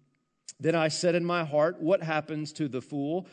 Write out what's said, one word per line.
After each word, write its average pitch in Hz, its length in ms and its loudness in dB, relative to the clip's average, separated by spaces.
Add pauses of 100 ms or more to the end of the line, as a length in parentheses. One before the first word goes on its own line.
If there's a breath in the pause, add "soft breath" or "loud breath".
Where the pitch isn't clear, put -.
(600)
"Then 156 140 2
I 160 140 4
said 165 260 0
in 170 100 2
my 175 200 0
heart, 156 360 2
'What 175 220 2
happens 151 520 -4
to 156 140 -2
the 123 140 -4
fool 147 500 -4